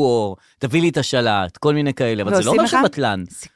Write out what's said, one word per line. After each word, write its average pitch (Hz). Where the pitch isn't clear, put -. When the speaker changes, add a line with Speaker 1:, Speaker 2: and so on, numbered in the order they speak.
Speaker 1:
אור, 110
תביא 139
לי 170
את 160
השלט, 113
כל 147
מיני 147
כאלה, 113
אבל 101
זה -
לא 107
Speaker 2:
ועושים 123
Speaker 1:
אומר 277
Speaker 2:
לך? 262
Speaker 1:
שבטלן. 104
Speaker 2:
איזה -